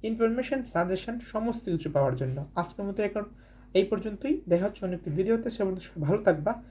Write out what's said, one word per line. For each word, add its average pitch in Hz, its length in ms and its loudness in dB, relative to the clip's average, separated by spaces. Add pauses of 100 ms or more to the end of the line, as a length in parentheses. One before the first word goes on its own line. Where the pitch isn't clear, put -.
ইনফরমেশন, 233 600 2
সাজেশন 185 560 -2
সমস্ত 226 500 -4
কিছু 156 220 0
পাওয়ার 135 240 4
জন্য। 135 400 -4
আজকের 185 300 -2
মতো 202 180 -2
এখন 208 200 -2 (500)
এই 190 100 6
পর্যন্তই, 220 640 -2
দেখা 175 180 4
হচ্ছে 202 200 -4
অন্য 180 100 -2
একটি 175 140 -8
ভিডিওতে। 226 400 2
সে 220 140 -2
পর্যন্ত 185 160 -2
সবাই - 240 -8
ভালো 185 200 2
থাকবা, 175 480 2